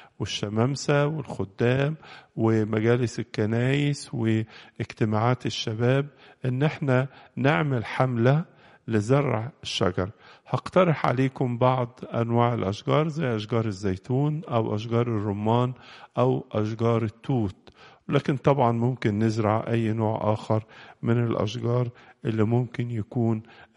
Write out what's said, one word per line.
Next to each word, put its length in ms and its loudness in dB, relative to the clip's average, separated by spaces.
والشمامسة 880 0
والخدام 880 -2
ومجالس 840 2
الكنايس 920 -2
واجتماعات 1300 -2
الشباب، 600 -2
إن 180 -2
إحنا 460 2
نعمل 480 2
حملة 600 2
لزرع 640 2
الشجر. 480 -2
هقترح 600 0
عليكم 520 0
بعض 420 0
أنواع 400 2
الأشجار 540 0
زي 280 -4
أشجار 280 -2
الزيتون 800 -2
أو 300 -2
أشجار 320 -2
الرمان 640 0
أو 340 0
أشجار 500 0
التوت، 540 -4
لكن 280 0
طبعًا 360 2
ممكن 460 0
نزرع 500 2
أي 240 0
نوع 400 0
آخر 320 -2
من 240 2
الأشجار 640 -2
اللي 200 0
ممكن 460 -2
يكون، 520 -2